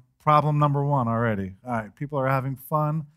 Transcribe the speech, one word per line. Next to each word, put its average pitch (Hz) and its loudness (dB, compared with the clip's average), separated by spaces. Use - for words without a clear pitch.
problem 151 4
number 143 2
one 139 0
already. 110 0
All 123 -8
right, 110 -6
people 147 -8
are 131 0
having 135 -2
fun. 151 -4